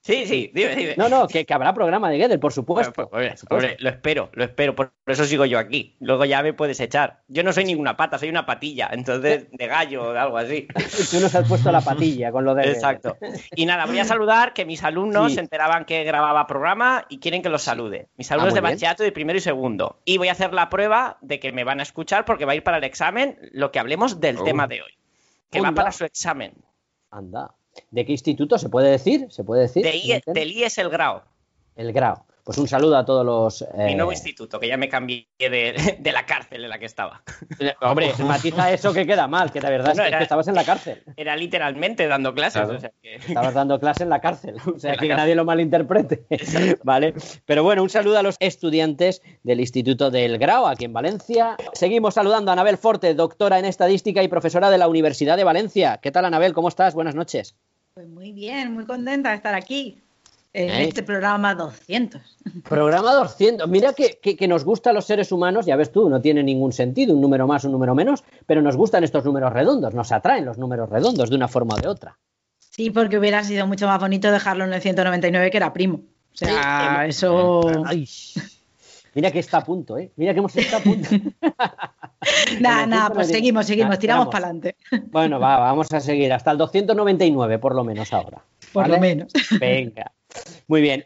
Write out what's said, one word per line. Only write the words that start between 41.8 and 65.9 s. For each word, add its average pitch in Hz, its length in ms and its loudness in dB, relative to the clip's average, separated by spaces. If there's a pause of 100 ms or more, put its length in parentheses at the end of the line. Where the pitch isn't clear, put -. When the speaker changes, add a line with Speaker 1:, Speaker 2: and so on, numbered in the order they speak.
Speaker 1:
dando 135 260 0
clases, 147 280 -2
Speaker 2:
Claro. 110 160 -4
Speaker 1:
o - 20 -12
sea 123 100 -14 (100)
que 110 140 -20
Speaker 2:
Estabas 127 400 -4
dando 139 240 0
clases 147 240 -2
en 175 60 -2
la 147 120 0
cárcel, 160 360 -6
<laughs> 165 180 -6
o - 20 -8
sea 143 140 -8
Speaker 1:
En 139 60 -2
la - 40 -6
Speaker 2:
que 156 60 0
Speaker 1:
cárcel. 147 100 0
Speaker 2:
nadie 156 200 2
lo 165 80 2
malinterprete. 165 840 0
Speaker 1:
Exacto. 165 520 0
Speaker 2:
Vale. 139 320 2 (320)
Pero 151 160 2
bueno, 190 220 4
un 185 60 -2
saludo 208 280 4
a 196 60 2
los 196 160 0
estudiantes 160 840 0 (220)
del 123 160 2
Instituto 127 500 0
del 120 280 0
Grau, 196 280 4
aquí 123 180 -2
en 117 80 -10
Valencia. 214 640 -2 (180)
Seguimos 214 400 0
saludando 208 360 2
a 180 40 4
Anabel 190 220 4
Forte, 185 380 2
doctora 185 460 2
en 190 60 -2
estadística 190 540 2
y 190 60 4
profesora 170 420 2
de 190 100 6
la 175 100 6
Universidad 156 480 2
de 196 80 2
Valencia. 170 580 2
¿Qué 139 80 -4
tal, 180 140 2
Anabel? 170 300 2
¿Cómo 170 120 0
estás? 180 280 2
Buenas 160 200 -4
noches. 151 400 -6 (400)
Speaker 3:
Pues 170 140 -20
muy 185 240 -20
bien, 233 420 -10
muy 220 100 -10
contenta 254 460 -4
de 208 60 -2
estar 208 180 -4
aquí, 233 460 -8 (540)
en 180 160 -2
Speaker 2:
¿Eh? 127 140 0
Speaker 3:
este 180 180 -4
programa 202 520 0
doscientos. 170 840 -8 (320)
Speaker 2:
Programa 160 460 4
doscientos. 208 540 2
Mira 208 260 4
que, - 280 0
que, 202 140 2
que 185 120 0
nos 165 160 2
gusta 226 260 2
a - 20 6
los 208 140 2
seres 208 260 0
humanos, 185 340 0
ya 139 100 4
ves 143 160 2